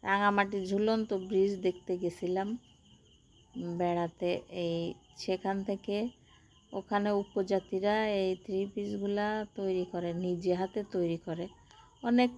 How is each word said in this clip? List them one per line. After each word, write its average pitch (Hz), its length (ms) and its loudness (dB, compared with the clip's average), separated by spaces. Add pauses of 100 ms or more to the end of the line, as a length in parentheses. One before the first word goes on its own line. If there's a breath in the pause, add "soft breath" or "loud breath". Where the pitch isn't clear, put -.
রাঙামাটির 202 640 2
ঝুলন্ত 214 440 2 (120)
ব্রিজ 196 380 2
দেখতে 185 360 -2
গেছিলাম 185 520 -2 (1200)
বেড়াতে। 175 580 0 (260)
এই 170 200 -2 (400)
সেখান 196 460 -2
থেকে 202 340 -4 (760 soft breath)
ওখানে 202 400 0
উপজাতিরা 196 840 0 (180)
এই 190 240 2
থ্রি 190 300 -4
পিসগুলা 202 600 -2 (280)
তৈরি 190 300 0
করে, 175 300 -4
নিজে 180 400 0
হাতে 190 260 -2 (120)
তৈরি 170 260 0
করে। 170 260 -6 (580 loud breath)
অনেক 240 360 4